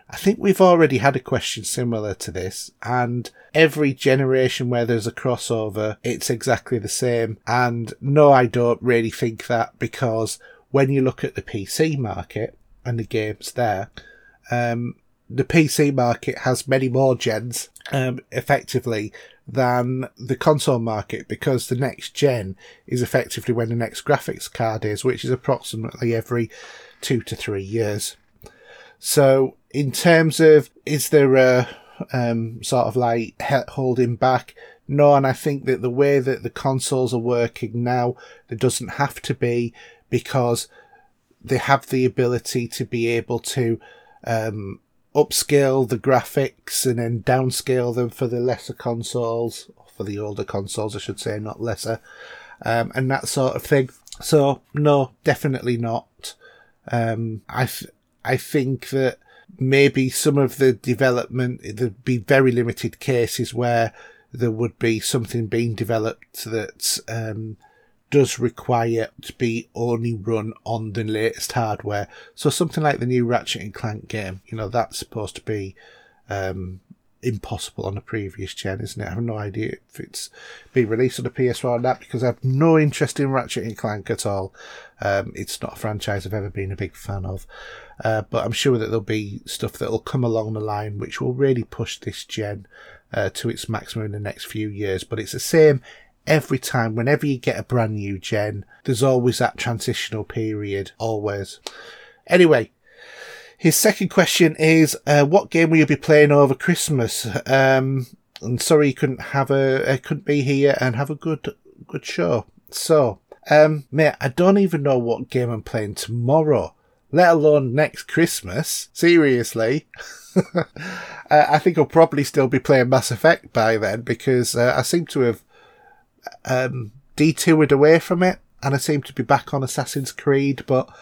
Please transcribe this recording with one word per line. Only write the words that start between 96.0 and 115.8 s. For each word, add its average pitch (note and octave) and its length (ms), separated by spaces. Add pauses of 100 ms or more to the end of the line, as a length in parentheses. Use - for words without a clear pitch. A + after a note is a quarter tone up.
every D3 300
time. A2+ 380
Whenever C3+ 300
you C#3 120
get A#2+ 220
a G#2 40
brand A2+ 320
new G2+ 240
gen, G#2 460 (180)
there's B2 200
always B2+ 340
that - 200
transitional A2+ 680
period, G#2 720
always. G#2 640 (640)
Anyway, D#3 460 (840)
his - 180
second G#3 340
question D#3+ 480
is, D#3+ 480
uh, D3 180
what E3 280
game E3 180
will D#3+ 80
you D#3 80
be C#3+ 100
playing D3+ 360
over C#3 240
Christmas? C3+ 720 (180)
Um, C3+ 600 (340)
and A#2 180
sorry D3+ 280
you C3+ 80
couldn't C3 260
have C#3 300
a, C3+ 360
uh, C3+ 100
couldn't - 280
be D3 160
here C#3 400
and B2 140
have C#3 160
a D3+ 40
good, - 380 (340)
good - 160
show. D#3+ 440 (240)
So, C#3 480 (300)
um, D3+ 420
mate, D3+ 280
I C#3 100
don't F#3 280
even E3+ 240
know C#3 160
what A#2 320
game B2 220
I'm A2 100
playing G#2 320